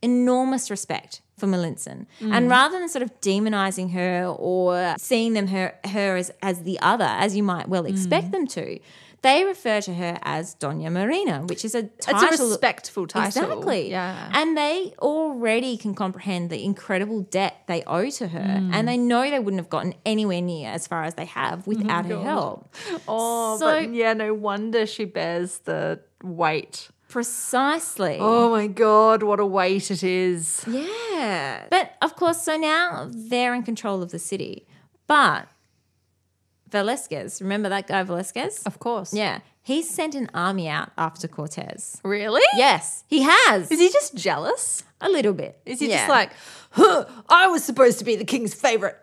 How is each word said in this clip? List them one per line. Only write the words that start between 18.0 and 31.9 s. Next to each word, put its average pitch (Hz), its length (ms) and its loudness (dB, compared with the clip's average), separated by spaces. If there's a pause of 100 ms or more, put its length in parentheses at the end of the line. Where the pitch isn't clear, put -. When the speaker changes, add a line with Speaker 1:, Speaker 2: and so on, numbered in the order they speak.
Speaker 1:
to 254 160 -8
her, 170 120 -8 (200)
Speaker 2:
Mm. 185 140 -2
Speaker 1:
and 220 140 0
they 247 100 0
know 240 300 2
they 285 120 0
wouldn't 196 200 -2
have 170 120 -10
gotten 165 240 -4 (100)
anywhere 214 360 0
near 165 280 -6
as 160 160 -8
far 165 200 -4
as 165 100 -8
they 165 100 -10
have 170 400 -4
without 208 400 -2
Speaker 2:
Oh, 175 40 -6
Speaker 1:
her 180 80 -2
Speaker 2:
God. 170 60 -6
Speaker 1:
help. 254 520 -4 (320)
Speaker 2:
Oh, 226 500 -2
Speaker 1:
So 311 80 -2
Speaker 2:
but 311 300 2
yeah, 226 180 2
no 220 220 -2
wonder 214 500 -2
she 214 200 -8
bears 170 520 -6 (120)
the 160 320 -4 (220)
weight. 165 680 -4 (180)
Speaker 1:
Precisely. 254 1120 -2
Speaker 2:
Oh 233 320 4
my 214 160 2
God, 214 560 6
what 208 160 2
a 208 60 2
weight 190 440 0
it 185 140 -4
is. 180 640 0
Speaker 1:
Yeah. 262 1040 -4
But 359 280 2